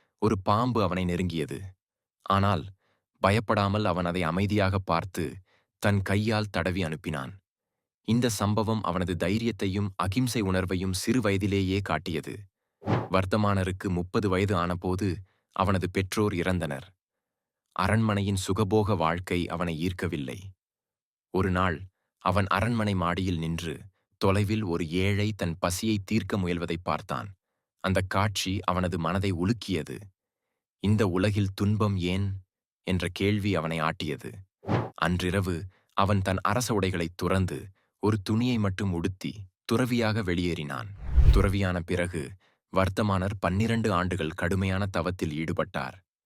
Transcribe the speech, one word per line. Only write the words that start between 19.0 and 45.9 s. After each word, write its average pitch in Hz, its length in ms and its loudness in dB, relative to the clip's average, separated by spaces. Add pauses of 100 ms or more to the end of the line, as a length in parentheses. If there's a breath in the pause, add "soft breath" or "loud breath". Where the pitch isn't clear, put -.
அவனை 85 380 -4
ஈர்க்கவில்லை. 82 500 -4 (960)
ஒரு 92 200 0
நாள் 90 320 0 (360)
அவன் 95 280 0
அரண்மனை 104 480 0
மாடியில் 87 440 0
நின்று 82 420 -4 (360)
தொலைவில் 101 460 2
ஒரு 85 280 -2
ஏழை 101 460 2
தன் 85 220 -4
பசியை 110 460 0
தீர்க்க 107 340 0
முயல்வதை 87 440 -2
பார்த்தான். 76 520 -4 (460)
அந்த 95 280 2
காட்சி 98 520 0
அவனது 90 380 0
மனதை 95 340 0
உலுக்கியது. 87 680 -2 (800)
"இந்த 104 280 2
உலகில் 98 480 2
துன்பம் 101 420 0
ஏன்?" 95 360 0 (520)
என்ற 90 280 0
கேள்வி 101 420 2
அவனை 82 260 0
ஆட்டியது. 76 520 -4 (600)
அன்றிரவு 90 720 0 (280 soft breath)
அவன் 98 300 2
தன் 95 200 0
அரச 113 320 0
உடைகளை 90 400 0
துறந்து 87 540 0 (320)
ஒரு 104 220 2
துணியை 117 360 2
மட்டும் 98 340 0
உடுத்தி 90 500 -4 (220)
துறவியாக 117 580 2
வெளியேறினான். 82 640 -2 (460)
துறவியான 95 460 4
பிறகு 85 520 -4 (460 soft breath)
வர்த்தமானர் 95 640 2
பன்னிரண்டு 110 520 2
ஆண்டுகள் 87 380 0
கடுமையான 95 560 0
தவத்தில் 82 580 -2
ஈடுபட்டார். 80 480 -4 (340)